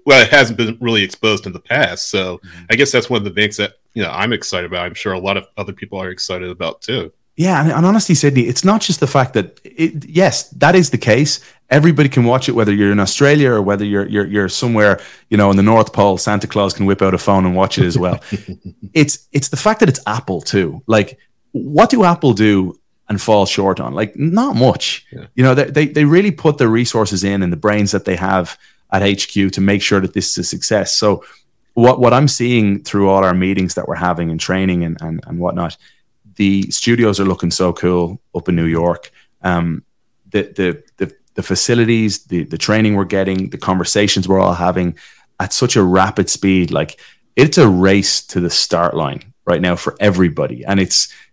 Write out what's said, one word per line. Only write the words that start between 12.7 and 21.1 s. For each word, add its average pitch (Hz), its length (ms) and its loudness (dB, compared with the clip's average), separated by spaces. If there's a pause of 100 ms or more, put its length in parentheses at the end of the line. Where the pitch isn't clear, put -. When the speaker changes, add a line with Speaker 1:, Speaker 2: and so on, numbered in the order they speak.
Speaker 2:
you're 101 180 2
in 104 80 2
Australia 139 520 2
or 107 100 2
whether 101 240 -2
you're, 101 220 -2
you're, 101 200 -2
you're 98 220 -2
somewhere, 107 500 2 (300)
you 107 80 2
know, 101 120 4
in 98 80 4
the 98 60 4
North 110 300 4
Pole. 98 260 2
Santa 104 260 -2
Claus 98 280 -2
can 98 120 -4
whip 98 160 0
out 95 140 2
a - 20 -2
phone 95 280 2
and 90 100 0
watch 95 240 0
it 95 60 4
as 87 120 -2
well. 87 300 -2
Speaker 1:
<laughs> 98 680 -14
Speaker 2:
It's, - 380 0
it's 139 180 -2
the 143 80 -6
fact 220 220 0
that 190 100 4
it's - 160 -2
Apple 95 360 -6
too. 98 440 -2
Like, 110 320 0 (360)